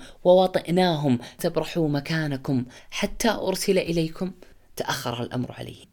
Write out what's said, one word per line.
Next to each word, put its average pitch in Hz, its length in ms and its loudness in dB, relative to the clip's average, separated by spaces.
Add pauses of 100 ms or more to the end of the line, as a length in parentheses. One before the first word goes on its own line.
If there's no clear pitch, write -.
(240)
ووطئناهم 180 960 4 (200)
تبرحوا 160 500 0
مكانكم 143 760 -2 (260)
حتى - 380 -2
أرسل 185 500 0
إليكم." 170 540 -2 (440)
تأخر 120 460 -4
الأمر 120 300 -6
عليهم 117 400 -14